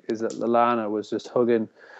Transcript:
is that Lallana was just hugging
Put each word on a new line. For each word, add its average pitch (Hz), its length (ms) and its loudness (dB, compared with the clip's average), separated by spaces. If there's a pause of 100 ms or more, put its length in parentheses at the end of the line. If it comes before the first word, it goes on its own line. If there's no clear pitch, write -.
is 113 100 -2
that 113 140 -4
Lallana 117 560 2
was 104 200 -4
just - 200 -6
hugging 117 380 2 (320)